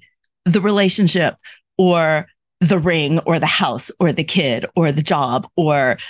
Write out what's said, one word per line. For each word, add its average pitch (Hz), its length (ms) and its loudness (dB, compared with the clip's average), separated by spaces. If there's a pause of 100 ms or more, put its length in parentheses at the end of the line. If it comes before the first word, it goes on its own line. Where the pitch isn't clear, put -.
(440)
the 185 160 2
relationship 190 760 0 (420)
or 165 480 2 (340)
the 180 180 2
ring 160 420 0
or 165 180 0
the 147 80 -2
house 135 440 -4 (100)
or 165 120 2
the 156 120 -4
kid 143 400 -2 (120)
or 160 160 2
the 147 100 -2
job 135 440 -2 (100)
or 143 420 0 (120)